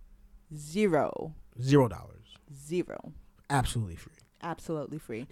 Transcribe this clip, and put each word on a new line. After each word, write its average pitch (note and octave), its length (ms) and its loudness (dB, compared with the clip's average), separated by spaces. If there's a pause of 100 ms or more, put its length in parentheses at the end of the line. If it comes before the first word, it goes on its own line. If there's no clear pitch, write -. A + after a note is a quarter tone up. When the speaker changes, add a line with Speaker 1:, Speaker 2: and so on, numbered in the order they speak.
(560)
Speaker 1:
Zero. D#3 800 2 (260)
Speaker 2:
Zero C3+ 280 6
dollars. E2+ 480 -10 (180)
Speaker 1:
Zero. D3+ 580 -4 (360)
Speaker 2:
Absolutely A2+ 480 0
free. - 160 -16 (300)
Speaker 1:
Absolutely D#3 560 -6
free. A#2+ 340 -8